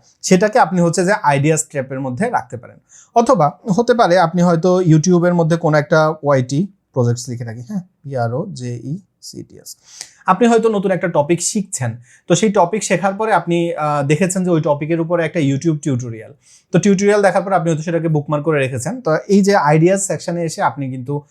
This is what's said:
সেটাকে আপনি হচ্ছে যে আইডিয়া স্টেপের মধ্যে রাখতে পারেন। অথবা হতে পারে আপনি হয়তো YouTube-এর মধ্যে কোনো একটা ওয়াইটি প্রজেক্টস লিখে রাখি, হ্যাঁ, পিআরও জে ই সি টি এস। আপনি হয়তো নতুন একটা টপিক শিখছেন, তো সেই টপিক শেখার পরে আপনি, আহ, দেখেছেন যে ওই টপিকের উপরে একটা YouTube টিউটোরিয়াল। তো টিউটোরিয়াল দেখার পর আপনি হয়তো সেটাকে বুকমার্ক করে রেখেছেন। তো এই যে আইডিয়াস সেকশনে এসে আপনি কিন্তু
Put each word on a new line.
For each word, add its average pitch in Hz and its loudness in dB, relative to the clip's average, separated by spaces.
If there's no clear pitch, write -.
সেটাকে 208 2
আপনি 175 2
হচ্ছে 175 2
যে 190 0
আইডিয়া 147 2
স্টেপের 135 -6
মধ্যে 139 -4
রাখতে 127 -6
পারেন। 107 -18
অথবা 226 2
হতে 240 2
পারে 190 4
আপনি 175 2
হয়তো 180 2
YouTube-এর 175 4
মধ্যে 170 2
কোনো 156 0
একটা 156 2
ওয়াইটি 143 0
প্রজেক্টস 120 -2
লিখে 120 -10
রাখি, 113 -12
হ্যাঁ, 180 -8
পিআরও 131 -4
জে 123 -10
ই 147 -8
সি - -16
টি - -20
এস। - -20
আপনি 190 2
হয়তো 226 4
নতুন 202 0
একটা 185 -2
টপিক 165 0
শিখছেন, 123 -6
তো 175 2
সেই 214 2
টপিক 196 0
শেখার 196 -2
পরে 220 -2
আপনি, 170 0
আহ, 147 -2
দেখেছেন 180 0
যে 180 0
ওই 165 2
টপিকের 156 -2
উপরে 170 -2
একটা 160 -4
YouTube 143 0
টিউটোরিয়াল। 120 -6
তো 175 4
টিউটোরিয়াল 202 2
দেখার 190 2
পর 196 -4
আপনি 170 2
হয়তো 156 -2
সেটাকে 165 -2
বুকমার্ক 147 -2
করে 156 0
রেখেছেন। 135 -4
তো 156 0
এই 202 4
যে 202 4
আইডিয়াস 165 4
সেকশনে 170 -6
এসে 165 -6
আপনি 135 -4
কিন্তু 131 -8